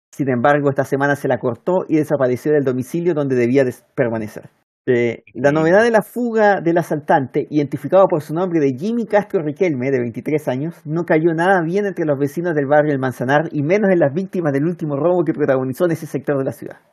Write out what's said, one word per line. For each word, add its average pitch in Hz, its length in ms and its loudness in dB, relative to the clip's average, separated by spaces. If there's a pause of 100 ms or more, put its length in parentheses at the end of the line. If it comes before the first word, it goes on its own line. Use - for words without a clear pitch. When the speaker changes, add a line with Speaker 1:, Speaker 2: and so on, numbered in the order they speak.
(140)
Speaker 1:
Sin 139 160 -4
embargo, 143 400 2
esta 139 140 -2
semana 139 320 0
se 139 140 -4
la 127 80 2
cortó - 500 -2
y - 80 0
desapareció 139 560 0
del 147 140 2
domicilio 165 480 -2
donde 139 220 0
debía 123 280 2
des-, 123 220 -4 (100)
permanecer. 113 540 -4 (380)
Eh, 120 360 0 (120)
la 135 160 2
Speaker 2:
Sí. 151 40 0
Speaker 1:
novedad 165 280 4
de 240 80 2
la 214 100 4
fuga 220 580 0
del 165 200 0
asaltante, 151 720 -2
identificado 151 560 2
por 170 160 0
su - 100 -10
nombre 170 260 -2
de 139 160 2
Jimmy 220 300 -4
Castro 196 380 0
Riquelme, 147 480 -2
de 131 80 2
veintitrés 127 480 -4
años, 139 280 -4 (100)
no 160 200 -4
cayó 165 300 2
nada 180 280 2
bien 190 220 -2
entre 180 200 -4
los 143 120 0
vecinos 156 380 -2
del 143 100 0
barrio 147 260 4
El 139 80 0
Manzanar 131 520 0
y 147 100 -4
menos 190 300 2
en 175 80 4
las 143 120 2
víctimas 175 420 -4
del 135 120 0
último 165 320 -4
robo 175 260 0
que 151 100 -2
protagonizó 135 520 0
en 170 60 0
ese 160 160 -6
sector 139 320 -4
de 135 60 -2
la - 60 -2
ciudad. - 260 -16 (160)